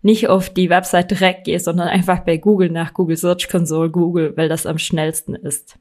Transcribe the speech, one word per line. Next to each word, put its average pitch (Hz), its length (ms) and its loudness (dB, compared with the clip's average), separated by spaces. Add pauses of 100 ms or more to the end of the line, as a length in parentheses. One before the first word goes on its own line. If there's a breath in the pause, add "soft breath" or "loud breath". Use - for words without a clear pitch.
nicht 220 280 4
auf 185 200 2
die 180 200 0
Website 180 420 2
direkt 185 320 0
gehe, 165 160 -2
sondern 175 300 -2
einfach 180 320 0
bei 165 160 0
Google 185 320 2
nach 165 240 -6
Google 165 240 0
Search 175 320 -2
Console 160 400 0
google, 165 480 0
weil 160 100 0
das 160 180 -2
am 160 120 -4
schnellsten 160 580 -4
ist. - 460 -12